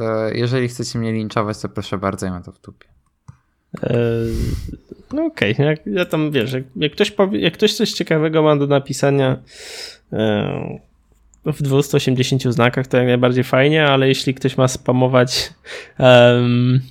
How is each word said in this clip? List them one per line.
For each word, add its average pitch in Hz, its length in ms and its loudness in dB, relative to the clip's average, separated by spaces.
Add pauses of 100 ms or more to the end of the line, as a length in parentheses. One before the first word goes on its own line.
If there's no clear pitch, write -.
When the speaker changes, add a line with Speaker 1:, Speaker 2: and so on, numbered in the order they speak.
Speaker 1:
e, 110 340 -2
jeżeli 123 340 -2
chcecie 120 300 -8
mnie 113 140 -4
linczować, 110 480 -4
to 98 80 -8
proszę 101 300 -8
bardzo, 95 280 -6
ja 90 60 -6
mam 87 100 -10
to 87 100 -18
w - 80 -20
dupie. - 280 -20 (920)
Speaker 2:
E, 120 140 -2 (1160)
no 302 120 -4
okej, 180 340 -2
jak, 147 280 -2
ja 190 180 -2
tam, 156 260 -2
wiesz, 127 220 -2
jak, 131 120 -6 (120)
jak 151 160 -4
ktoś 311 180 0
powie, 202 300 -2
jak 165 140 0
ktoś 208 220 2
coś - 160 -2
ciekawego 156 500 0
ma 151 140 4
do 143 100 0
napisania, 139 760 0 (680)
e, 104 680 -4 (680)
w 151 180 -4
dwustu 139 340 2
osiemdziesięciu 131 560 0
znakach, 123 340 0
to 131 100 0
jak 127 100 2
najbardziej 123 380 2
fajnie, 147 440 2
ale 135 200 2
jeśli 131 260 0
ktoś 131 220 -4
ma 127 120 4
spamować, 127 840 0 (460)
em, 123 840 6 (100)